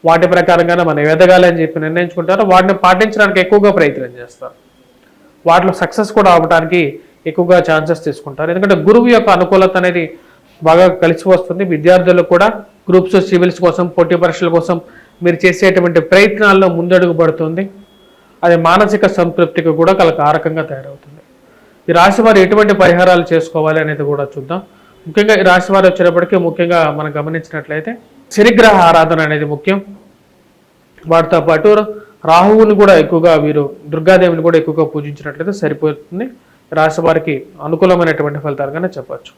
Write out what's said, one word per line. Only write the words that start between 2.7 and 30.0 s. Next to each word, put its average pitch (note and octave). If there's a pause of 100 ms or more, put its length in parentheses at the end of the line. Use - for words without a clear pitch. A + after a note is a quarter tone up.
పాటించడానికి F#3+
ఎక్కువగా G3+
ప్రయత్నం C#3 (140)
చేస్తారు. - (960)
వాటిలో F3
సక్సెస్ G#3
కూడా G3
అవ్వడానికి E3 (260)
ఎక్కువగా F3
ఛాన్సెస్ D#3
తీసుకుంటారు. D3
ఎందుకంటే F#3+
గురువు A3
యొక్క A3
అనుకూలత F#3
అనేది F3 (440)
బాగా E3+
కలిసి E3
వస్తుంది. F3+
విద్యార్థులకు F3
కూడా F3+ (420)
గ్రూప్స్, F#3
సివిల్స్ F3
కోసం, F3
పోటీ F3
పరీక్షల E3+
కోసం E3 (420)
మీరు F3
చేసేటువంటి F3
ప్రయత్నాల్లో G3
ముందడుగు F3
పడుతుంది. E3 (720)
అది E3+
మానసిక F#3+
సంతృప్తికి E3+
కూడా E3
కల F#3
కారకంగా D#3
తయారవుతుంది. C#3+ (680)
ఈ -
రాశి G3
వారు G#3+
ఎటువంటి G#3
పరిహారాలు F3+
చేసుకోవాలి D#3+
అనేది D3+
కూడా C#3+ (120)
చూద్దాం. E3 (440)
ముఖ్యంగా G#3
ఈ F#3+
రాశి F#3
వారు F#3+
వచ్చేటప్పటికి F3
ముఖ్యంగా E3+
మనం D3+
గమనించినట్లయితే D#3 (360)
శనిగ్రహ G#3+
ఆరాధన E3
అనేది D3+
ముఖ్యం. E3+ (1200)